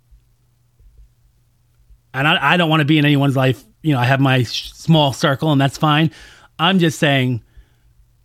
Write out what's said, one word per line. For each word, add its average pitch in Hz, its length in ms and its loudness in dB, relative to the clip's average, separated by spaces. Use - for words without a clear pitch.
And 135 120 -2
I, 156 280 0
I - 20 0
don't 170 140 0
wanna 156 160 0
be 156 100 2
in 147 80 2
anyone's 139 320 0
life. 131 260 -2
You 156 100 -2
know, 127 80 0
I 120 40 0
have 135 160 0
my 131 220 2
sh-, - 300 -8
small 151 400 0
circle, 151 400 -2
and 135 80 2
that's 135 160 -2
fine. 151 340 0
I'm 185 200 0
just 165 200 0
saying, 131 440 0